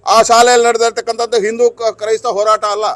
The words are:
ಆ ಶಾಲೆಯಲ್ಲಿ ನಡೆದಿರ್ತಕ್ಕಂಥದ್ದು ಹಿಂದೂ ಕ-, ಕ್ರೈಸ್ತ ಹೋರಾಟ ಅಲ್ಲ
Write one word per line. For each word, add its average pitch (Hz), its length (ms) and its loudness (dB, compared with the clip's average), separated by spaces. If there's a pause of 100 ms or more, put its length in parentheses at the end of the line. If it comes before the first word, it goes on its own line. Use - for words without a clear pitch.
ಆ 208 160 4
ಶಾಲೆಯಲ್ಲಿ 233 480 4
ನಡೆದಿರ್ತಕ್ಕಂಥದ್ದು 233 760 -2
ಹಿಂದೂ 226 200 0 (140)
ಕ-, 220 120 -2 (100)
ಕ್ರೈಸ್ತ 220 240 -4 (120)
ಹೋರಾಟ 214 260 0 (120)
ಅಲ್ಲ 214 200 -6